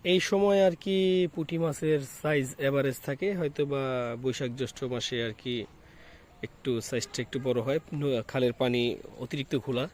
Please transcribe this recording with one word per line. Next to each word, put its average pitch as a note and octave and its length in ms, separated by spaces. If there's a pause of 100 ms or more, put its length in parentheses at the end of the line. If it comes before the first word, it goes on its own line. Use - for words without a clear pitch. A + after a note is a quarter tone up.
এই F3+ 160
সময় G3 460
আর E3+ 140
কি F#3 540
পুঁটি E3 240
মাছের D#3 420 (220)
সাইজ C#3+ 360
অ্যাভারেজ C#3 420
থাকে, F#3 340
হয়তো D3 320
বা C3 560
বৈশাখ C3 280
জ্যৈষ্ঠ B2+ 340
মাসে A#2+ 400
আর A2 140
কি A#2+ 260 (800)
একটু - 380
সাইজটা - 420
একটু B2+ 160
বড় B2 220
হয়। C#3 200 (140)
ন-, C#3 340
খালের B2+ 240
পানি A#2+ 440 (200)
অতিরিক্ত C#3 400
ঘোলা C3 380